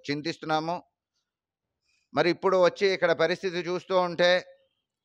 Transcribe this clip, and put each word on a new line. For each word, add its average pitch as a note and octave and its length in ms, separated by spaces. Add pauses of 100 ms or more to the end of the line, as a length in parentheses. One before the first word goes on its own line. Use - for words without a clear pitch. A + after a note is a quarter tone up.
(120)
చింతిస్తున్నాము. D#3 720 (1300)
మరి D#3 160
ఇప్పుడు F#3 280
వచ్చి F3 300
ఇక్కడ F3+ 240
పరిస్థితి E3+ 460
చూస్తూ F3+ 420
ఉంటే F3 460 (600)